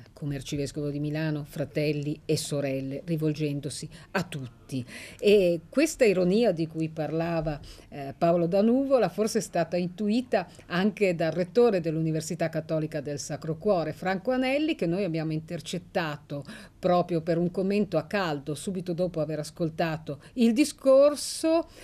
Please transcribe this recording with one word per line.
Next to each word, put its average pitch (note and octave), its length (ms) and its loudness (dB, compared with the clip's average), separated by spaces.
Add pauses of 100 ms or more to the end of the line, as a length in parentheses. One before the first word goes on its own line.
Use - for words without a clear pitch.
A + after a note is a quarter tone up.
(120)
come C#3+ 240 -6
arcivescovo C#3+ 540 -4
di C#3+ 100 -4
Milano, D3+ 440 -2
"fratelli D3 800 -2
e D#3 120 2
sorelle", C3+ 680 -4
rivolgendosi D3+ 840 -2 (240)
a F#3+ 100 0
tutti. C3 640 -8 (340)
E F#3 500 4
questa D4+ 360 2
ironia F#3+ 480 4
di D#3+ 160 0
cui D#3+ 200 -4
parlava, D#3+ 680 -2 (300)
eh, C#3 280 -12
Paolo E3+ 300 4
Danuvola A#3 600 4
forse G#3+ 300 0
è G3+ 40 -2
stata E3+ 340 -2
intuita G#3 720 0 (200)
anche F#3 500 2
dal D#3+ 160 2
rettore F#3 480 4
dell'Università D#3+ 680 -2
Cattolica D#3 520 -4
del D3 180 -6
Sacro D#3 380 -6
Cuore, D#3+ 360 0
Franco F#3 380 -4
Anelli, C4+ 460 0
che F#3 100 -2
noi F3 160 0
abbiamo D#3+ 300 -2
intercettato D#3 1120 -6 (340)
proprio F3 420 2
per E3 160 0
un F3 140 0
commento G3 480 0
a D3+ 60 -4
caldo D#3 500 -4
subito F3+ 380 -6
dopo E3+ 280 -2
aver D3+ 200 -4
ascoltato D#3 800 -4 (140)
il A#3 180 4
discorso D4 1160 4 (160)